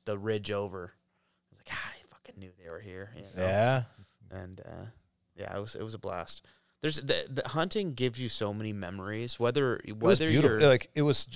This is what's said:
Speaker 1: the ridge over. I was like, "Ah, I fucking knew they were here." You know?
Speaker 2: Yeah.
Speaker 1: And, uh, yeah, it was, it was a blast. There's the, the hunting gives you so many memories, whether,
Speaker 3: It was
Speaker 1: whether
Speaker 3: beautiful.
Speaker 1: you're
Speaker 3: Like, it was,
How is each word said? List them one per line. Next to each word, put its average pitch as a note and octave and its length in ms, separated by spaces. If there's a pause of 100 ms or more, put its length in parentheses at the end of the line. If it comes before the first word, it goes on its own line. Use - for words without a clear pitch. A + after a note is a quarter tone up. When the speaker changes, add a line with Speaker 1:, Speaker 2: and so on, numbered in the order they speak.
Speaker 1:
the G#2 120
ridge G#2 340
over. F#2+ 420
I - 580
was - 80
like, - 120
"Ah, - 220
I - 200
fucking - 260
knew F#2+ 120 (100)
they E2+ 80
were E2 100
here." G2 360
You E2+ 80
know? - 140
Speaker 2:
Yeah. G#2+ 460 (460)
Speaker 1:
And, F#2 360
uh, E2+ 200 (500)
yeah, F#2+ 200
it G2+ 60
was, G#2+ 140
it - 80
was A2 100
a A2 60
blast. F2+ 460 (360)
There's D3+ 160
the, B2+ 320
the C3+ 200
hunting F3+ 440
gives A#2+ 260
you B2+ 100
so G#2 240
many G#2+ 200
memories, G2+ 680
whether, B2 460
Speaker 3:
It G#2+ 120
was A#2 220
Speaker 1:
whether D#3+ 120
Speaker 3:
beautiful. A#2 280
Speaker 1:
you're C#3+ 100
Speaker 3:
Like, B2+ 260
it D3+ 80
was, D3 320